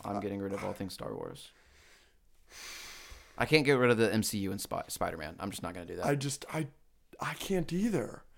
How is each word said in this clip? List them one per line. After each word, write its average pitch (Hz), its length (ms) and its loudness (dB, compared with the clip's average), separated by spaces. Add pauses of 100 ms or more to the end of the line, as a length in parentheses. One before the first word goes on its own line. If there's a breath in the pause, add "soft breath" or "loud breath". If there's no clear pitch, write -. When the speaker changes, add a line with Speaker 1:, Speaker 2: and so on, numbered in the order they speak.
Speaker 1:
I'm 104 120 -2
Speaker 2:
Uh, - 20 -2
Speaker 1:
getting 101 200 -2
rid 98 140 -2
of 98 100 -4
all 98 100 -4
things 95 200 -6
Star - 200 -8
Wars. - 380 -10 (1900 loud breath)
I 120 80 2
can't 151 200 6
get 143 80 8
rid 123 180 8
of 113 60 6
the 110 160 6
M 110 100 4
C - 160 -2
U 95 120 0
and 98 80 -4
Sp-, - 300 -4
Spider-Man. 82 500 -4
I'm 95 120 -4
just - 120 -8
not 87 100 -6
gonna 90 120 -10
do 87 120 -8
that. 87 80 -2
Speaker 2:
I 143 100 4
just, 139 380 -4
I, 156 140 -2 (520)
I 151 160 -4
can't - 380 0
either. 190 500 0 (140 soft breath)